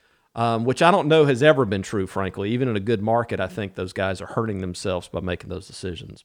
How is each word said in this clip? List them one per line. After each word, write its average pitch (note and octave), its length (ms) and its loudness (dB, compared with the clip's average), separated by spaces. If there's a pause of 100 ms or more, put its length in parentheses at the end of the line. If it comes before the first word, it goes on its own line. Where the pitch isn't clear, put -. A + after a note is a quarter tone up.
(340)
um, A#2 300 0
which B2+ 180 0
I E3+ 80 8
don't E3+ 180 4
know D#3 180 8
has B2+ 160 2
ever D3 220 6
been G2 180 0
true, F#2+ 240 -2
frankly. F#2+ 440 -4
Even B2 180 0
in A2 80 -2
a G#2 40 -2
good G2+ 220 0
market, A2 380 0
I F#2 80 -2
think G2 260 -8
those F#2 180 -6
guys F#2+ 280 -2
are F2+ 60 -10
hurting A2 340 -4
themselves F2+ 480 -4
by E2+ 120 -8
making F2+ 300 -6
those F2 160 -10
decisions. - 580 -12